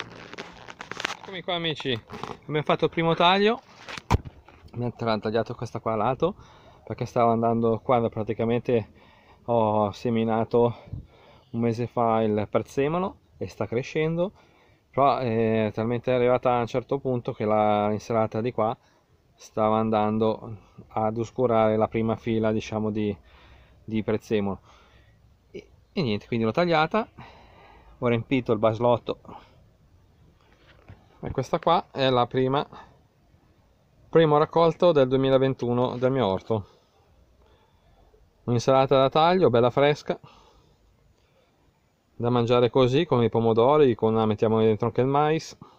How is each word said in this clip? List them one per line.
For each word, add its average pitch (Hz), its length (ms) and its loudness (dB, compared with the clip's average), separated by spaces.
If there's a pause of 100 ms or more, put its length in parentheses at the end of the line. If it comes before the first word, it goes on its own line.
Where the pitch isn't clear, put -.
(1200)
Eccomi 185 200 -12
qua, 180 140 -4
amici, 139 440 -4 (440)
abbiamo 147 180 -4
fatto 165 240 0
il 151 60 -2
primo 165 240 0
taglio. 202 460 2 (1120)
Abbiamo 120 200 -6
tra-, 113 240 -2
tagliato 113 380 -4
questa - 240 -10
qua 113 140 -4
a 110 40 -2
lato 131 380 -2 (500)
perché 117 200 -8
stava 117 260 2
andando 117 480 0
qua, 117 300 0
praticamente 113 840 -2 (540)
ho 107 460 0
seminato 113 920 0 (680)
un 117 100 -6
mese 117 260 -2
fa 113 340 0
il 104 280 0
prezzemolo 151 720 -2 (180)
e 92 100 -8
sta - 180 -8
crescendo, 160 680 -4 (580)
però 131 260 2
è 113 560 0
talmente 117 380 -4
arrivata 123 420 2
a 120 60 0
un 117 80 -2
certo 135 320 -4
punto 127 340 -4
che 117 120 -6
la, 107 420 2
l'insalata 110 540 -2
di 120 100 -4
qua 113 260 -2 (560)
stava 110 440 -2
andando 110 800 0 (320)
ad 110 280 -4
oscurare 113 600 0
la 107 100 2
prima 113 300 -2
fila, 110 340 -2
diciamo, 107 400 -4
di, 104 240 -4 (680)
di 110 200 -4
prezzemolo. 104 560 -2 (920)
E, - 180 -20 (240)
e 170 80 -4
niente, 107 260 -4
quindi 113 180 -2
l'ho 110 60 0
tagliata, 170 580 0 (880)
ho 123 100 -2
riempito 120 440 0
il 107 80 0
baslotto 113 600 0 (2000)
e - 100 -8
questa 135 280 -4
qua - 320 0
è 131 180 0
la 123 180 2
prima, 131 400 -2 (1400)
primo 156 280 4
raccolto 165 540 2
del 139 160 4
duemilaventuno 131 920 0
del 127 140 0
mio 127 160 0
orto. 98 400 -2 (1800)
Un'insalata 131 540 2
da 135 120 4
taglio, 165 400 4
bella 120 220 4
fresca, - 480 0 (2000)
da 120 120 -2
mangiare 123 400 2
così, 135 360 2
con 120 180 2
i 110 60 2
pomodori, 117 640 4
con, 110 240 0
ah, 110 80 2
mettiamo 110 360 0
dentro 110 260 2
anche 117 140 -2
il 131 60 0
mais. 151 500 -2 (220)